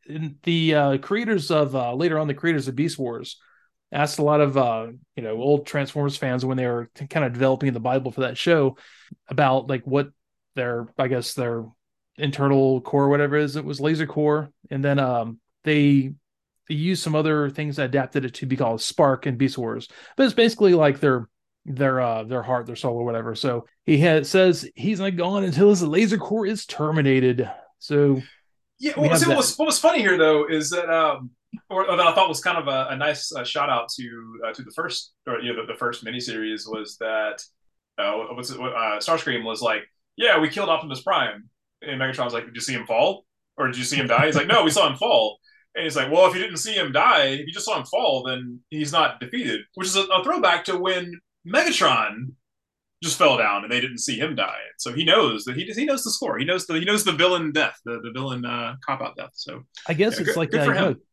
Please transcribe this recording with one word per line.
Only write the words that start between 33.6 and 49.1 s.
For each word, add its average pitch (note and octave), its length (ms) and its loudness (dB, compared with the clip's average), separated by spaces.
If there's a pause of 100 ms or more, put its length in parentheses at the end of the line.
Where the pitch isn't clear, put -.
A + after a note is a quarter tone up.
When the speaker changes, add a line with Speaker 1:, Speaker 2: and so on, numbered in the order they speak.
Speaker 2:
out A#2+ 200 0 (100)
to, A#2 480 -16
uh, A2+ 60 -6
to - 100 -14
the - 140 -16
first, - 360 -8 (140)
or, A#2+ 140 -6
you A#2+ 120 -6
know, A2+ 140 -8
the, A2+ 60 -12
the A2 60 -12
first A#2+ 260 -6
miniseries A2 640 -8
was G#2+ 320 -12
that, A2 420 -6 (560)
uh, G2+ 140 -2
what, A2+ 240 -8
what's B2 140 -10
it, B2+ 100 -12
what, B2 120 -8
uh, A2 260 -2
Starscream D3+ 440 -2
was A2 200 -8
like, A2 200 -2 (340)
"Yeah, G#3+ 220 4
we D#3 120 2
killed G3+ 180 -4
Optimus D#3 340 -4
Prime." B2 460 -2 (340)
And C#3 180 -8
Megatron's C3 340 -4
like, A#2 100 -6
"Did A#2 100 -20
you A#2 60 -12
see B2+ 140 -6
him A2+ 120 -8
fall? A#2+ 380 0 (320)
Or C3+ 100 0
did B2 120 -4
you B2 60 -6
see C#3 120 -4
him B2+ 100 0
die?" B2 200 4
He's D3+ 100 0
like, D3 100 2
"No, G#3+ 160 4
we D#3+ 80 2
saw F3 180 4
him C3+ 80 -4
fall." B2 420 2 (360)
And F3 100 -6
he's D3 120 -4
like, C3+ 160 -2
"Well, F#3 160 8
if F3+ 60 0
you F3+ 60 -4
didn't F3+ 180 -6
see A3 160 -6
him D3 180 -2
die, D#3 360 4
if C#3+ 180 -4
you E3 60 -14
just G3 120 -10
saw G3+ 140 -2
him C3 80 -8
fall, C#3 360 0
then B2+ 460 -8
he's D3+ 240 -6
not D#3 260 2